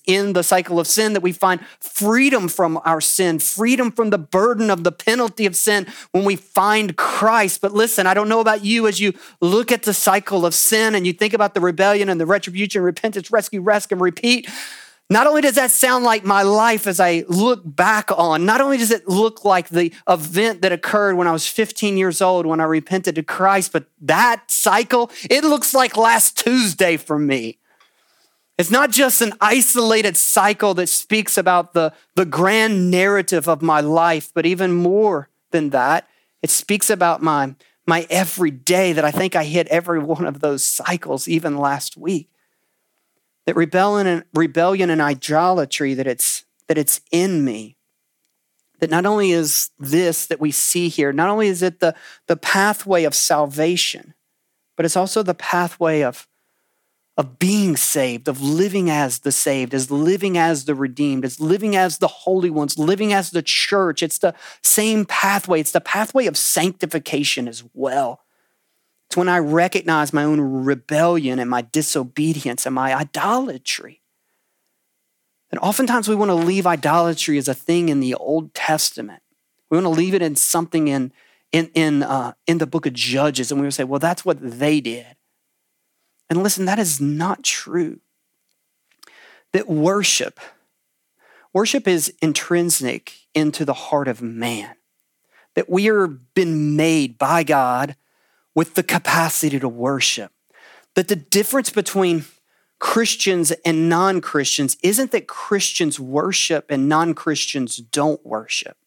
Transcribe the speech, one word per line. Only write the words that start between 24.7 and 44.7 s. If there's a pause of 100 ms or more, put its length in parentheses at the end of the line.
it
looks
like
last
Tuesday
for
me. (1000)
It's
not
just
an
isolated
cycle
that
speaks
about
the, (220)
the
grand
narrative
of
my
life,
but
even
more (220)
than
that, (340)
it
speaks
about
my, (320)
my
everyday,
that
I
think
I
hit
every
one
of
those
cycles
even
last
week. (1120)
That
rebellion
and, (100)
rebellion